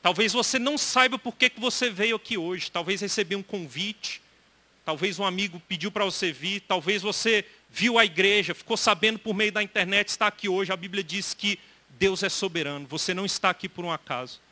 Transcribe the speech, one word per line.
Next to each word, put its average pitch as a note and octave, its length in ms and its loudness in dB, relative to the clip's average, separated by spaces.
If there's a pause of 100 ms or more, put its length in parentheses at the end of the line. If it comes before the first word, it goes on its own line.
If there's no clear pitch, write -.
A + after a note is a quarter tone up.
talvez F#3 320 4
você B3 240 2
não C#4 200 0
saiba B3+ 420 2
por - 160 -8
que B3+ 140 4
que - 100 -6
você A#3+ 300 0
veio G#3+ 260 0
aqui G#3+ 220 -6
hoje, F3 340 -6
talvez F3+ 300 -2
recebeu G3 360 -2
um G3 60 -8
convite, F3+ 760 -8 (640)
talvez E3 360 -2
um G3+ 60 -2
amigo F#3 420 -2
pediu F#3 240 -4
para G3+ 140 0
você F3+ 260 -2
vir, F#3 300 -6
talvez F#3 420 0
você G#3 420 2 (240)
viu A#3 300 4
a A3 60 10
igreja, F#3 500 2
ficou - 220 -4
sabendo G#3+ 420 2
por G#3+ 160 -4
meio G#3 160 2
da G#3 100 -2
internet, G3 460 0
está - 180 0
aqui G3+ 240 -2
hoje. F#3 220 0
A F#3+ 60 0
Bíblia F#3+ 260 -6
diz F3 320 -6
que G3+ 240 -2 (300)
Deus F#3 340 0
é F#3+ 60 0
soberano, C#3+ 580 -4
você D#3 260 -4
não F#3+ 120 -4
está F#3+ 260 2
aqui F3+ 180 -6
por F3 160 -10
um E3+ 60 -4
acaso. B2+ 500 -6 (100)